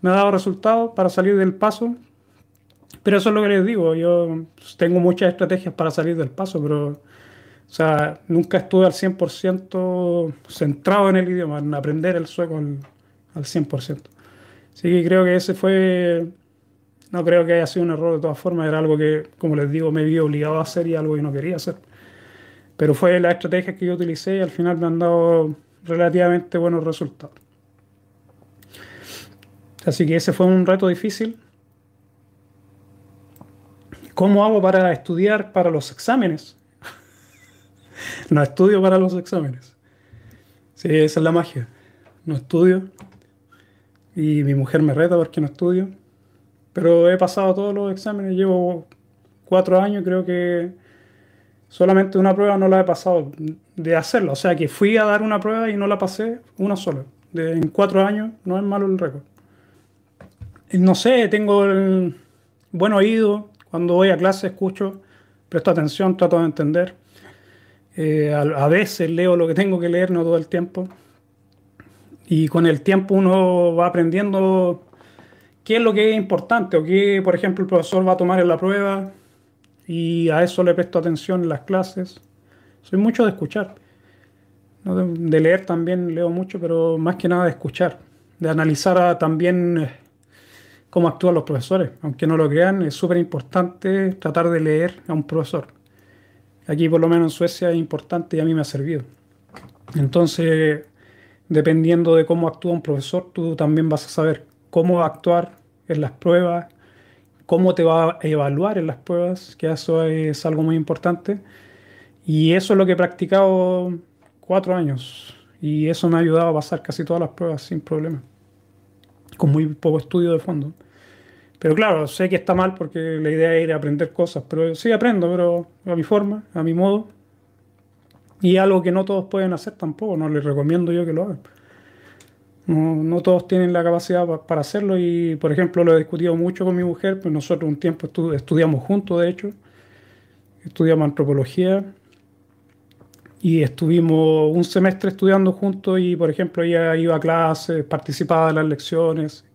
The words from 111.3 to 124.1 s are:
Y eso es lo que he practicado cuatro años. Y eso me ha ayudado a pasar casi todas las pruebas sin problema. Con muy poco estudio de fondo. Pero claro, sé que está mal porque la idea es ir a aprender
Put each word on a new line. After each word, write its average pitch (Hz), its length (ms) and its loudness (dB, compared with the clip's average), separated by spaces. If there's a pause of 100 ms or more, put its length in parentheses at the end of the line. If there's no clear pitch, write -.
Y 160 300 2
eso 190 180 0
es 196 60 4
lo 190 80 4
que 185 60 2
he 175 40 2
practicado 180 960 0 (480)
cuatro 185 340 -2
años. 143 640 -6 (240)
Y 151 280 -2
eso 165 200 0
me 165 80 2
ha 165 40 2
ayudado 165 280 2
a 165 60 0
pasar 151 260 -4
casi - 240 -8
todas 170 160 -2
las 165 100 -4
pruebas 165 300 -6
sin 160 220 -8
problema. 156 400 -6 (1120)
Con 151 140 2
muy 156 160 2
poco 156 320 -2
estudio 175 340 0
de 160 60 0
fondo. 156 340 -6 (840)
Pero 156 160 2
claro, 170 320 2
sé 185 240 -2
que 185 60 0
está - 180 0
mal 185 200 0
porque 170 240 -10 (220)
la 156 100 0
idea 160 240 2
es 165 100 4
ir 160 80 -2
a 156 40 0
aprender 147 380 -2